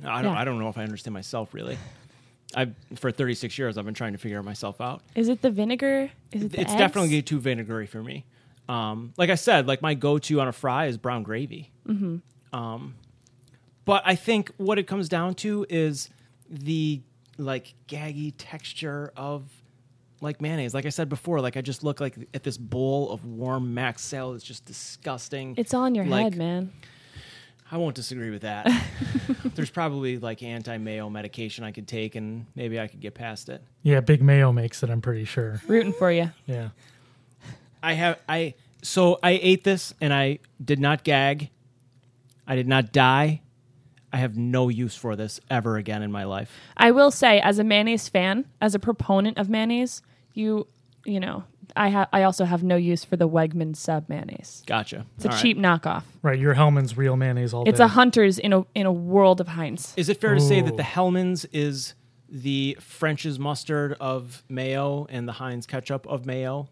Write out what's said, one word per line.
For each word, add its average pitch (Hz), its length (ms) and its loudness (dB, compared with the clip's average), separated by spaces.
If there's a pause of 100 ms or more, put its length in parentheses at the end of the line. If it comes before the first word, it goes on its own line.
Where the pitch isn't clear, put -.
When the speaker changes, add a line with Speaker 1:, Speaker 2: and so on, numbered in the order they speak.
Speaker 1:
I 120 160 -4
don't, 190 140 0
Speaker 2:
Yeah. - 40 -2
Speaker 1:
I 117 60 -2
don't 131 140 -2
know 110 100 -4
if 104 80 -8
I 110 60 -6
understand 107 320 -8
myself, 104 400 -8
really. - 240 -8 (760)
I've, 127 200 -4 (220)
for 127 140 -4
thirty-six 120 460 -4
years, 117 220 -6
I've 101 80 -8
been 107 80 -8
trying 110 180 -8
to 101 60 -10
figure 104 240 -8
myself 101 360 -10
out. 123 220 -10 (140)
Speaker 2:
Is 226 160 0
it 240 100 -2
the 262 100 2
vinegar? 262 600 -2 (220)
Is 208 100 -6
it 208 100 -6
the - 80 -4
Speaker 1:
It's 196 120 -2
Speaker 2:
eggs? 208 60 2
Speaker 1:
definitely 175 440 2
too 151 180 -4
vinegary 113 460 -4
for 110 160 -12
me. 135 240 -12 (420)
Um, 113 480 -6
like 175 140 2
I 190 60 4
said, 156 300 4
like, 135 140 0
my 156 140 -2
go-to 143 480 0
on 131 60 0
a 120 40 -2
fry 135 320 -2
is 123 140 -4
brown 120 240 -4
gravy. 123 480 -8 (180)
Speaker 2:
Mm-hmm. 190 300 -4 (360)
Speaker 1:
Um, 120 400 -10 (920)
but 196 180 4
I 185 120 -6
think 214 420 -2
what 202 200 -2
it 196 80 -4
comes 190 220 -6
down 175 280 -4
to 208 340 -6
is 156 400 -4 (400)
the, 156 500 -4 (380)
like, 135 340 -8 (160)
gaggy 147 480 -10
texture 147 800 -12
of, 139 280 -8 (760)
like, 147 180 -8
mayonnaise. 147 320 -4
Like 135 140 -6
I - 20 -4
said 147 220 -4
before, 147 320 -2
like, 123 160 -4
I - 20 -4
just 131 240 -8
look, 147 160 -4
like, 135 160 -6 (160)
at 139 100 -8
this 131 140 -6
bowl 131 540 -2
of 117 160 -10
warm 123 480 -4
mac 120 240 -4
salad. 127 380 -8
It's 113 100 -18
just 117 180 -18
disgusting. 135 960 -10
Speaker 2:
It's 240 160 -4
all 254 100 0
in 262 100 2
your 196 120 0
Speaker 1:
Like, 190 180 2
Speaker 2:
head, 202 120 -2
man. 175 360 -4 (1000)
Speaker 1:
I 160 60 -10
won't 165 180 -2
disagree 120 360 -8
with 104 120 -8
that. 107 240 -6 (500)
Speaker 2:
<laughs> - 380 -6
Speaker 1:
There's 151 140 -6
probably, 139 480 -4
like, 113 260 -10
anti-mayo 110 680 -8
medication 107 540 -10
I 107 80 -10
could 107 140 -14
take, 110 280 -6
and 110 400 -10
maybe 113 260 -6
I 107 60 -6
could 101 140 -18
get 104 120 -12
past 113 380 -14
it. 131 120 -16 (200)
Speaker 3:
Yeah, 143 180 6
Big 131 220 6
Mayo 139 300 8
makes 117 300 -2
it, 123 60 0
I'm 117 140 -2
pretty 110 240 -4
sure. 110 420 -6
Speaker 2:
Rooting 208 240 4
for 180 180 2
you. 170 200 2 (160)
Speaker 3:
Yeah. 117 240 -6 (1120)
Speaker 1:
I 160 100 0
have, 165 340 2
I, 160 280 -2 (280)
so 180 400 4
I 180 100 6
ate 185 300 4
this, 190 380 0
and 143 140 2
I 139 240 2 (260)
did 143 160 0
not 143 240 2
gag. 143 460 2 (960)
I 135 100 -2
did 127 100 0
not 131 240 2
die. 143 520 4 (680)
I 139 60 0
have 120 200 0
no 123 320 2
use 117 260 -2
for 110 180 -4
this 107 260 -8 (100)
ever 117 260 0
again 107 260 -4
in 104 80 -6
my 101 140 -6
life. 98 260 -6 (260)
Speaker 2:
I 233 160 10
will 277 180 8
say, 226 300 6
as 202 180 4
a 214 60 2
mayonnaise 214 440 2
fan, 196 380 2 (160)
as 214 120 4
a 208 40 0
proponent 208 580 2
of 202 140 -2
mayonnaise, 233 500 0 (320)
you, 214 360 -2 (360)
you 202 160 -2
know, 185 240 -6 (300)
I 202 160 2
ha-, 196 220 2
I 196 100 6
also 190 220 4
have 175 180 2
no 180 140 4
use 175 280 2
for - 120 -2
the 165 120 4
Wegman 160 480 0
sub 156 320 -2
mayonnaise. - 580 -10
Speaker 1:
Gotcha. 107 380 -4 (120)
Speaker 2:
It's - 100 -6
a - 20 0
Speaker 1:
All - 60 0
right. 107 80 2
Speaker 2:
cheap 233 160 4
knockoff. 170 460 2 (180)
Speaker 3:
Right, 135 160 2
your 139 160 4
Hellmann's 139 420 4
real 131 200 2
mayonnaise 123 360 0
all 120 160 0
Speaker 2:
It's 220 100 6
Speaker 3:
day. 240 60 12
Speaker 2:
a 226 40 12
Hunter's 214 500 6
in 202 140 2
a, 185 120 6 (100)
in 202 120 0
a 185 60 4
world 185 480 6
of 175 80 -4
Heinz. 165 480 -6
Speaker 1:
Is 170 120 0
it 202 120 0
fair 214 140 4
to 143 60 6
say 139 220 6
that - 120 0
Speaker 3:
Ooh. - 20 -6
Speaker 1:
the 151 60 -2
Hellmann's 180 640 0
is 147 480 -4 (340)
the 139 520 -2
French's 151 580 -4
mustard 143 640 -4
of 131 480 -6
mayo 139 600 -4
and 120 180 -8
the 117 40 -8
Heinz 123 340 -8
ketchup 135 420 -6
of 127 180 -6
mayo? 131 460 -6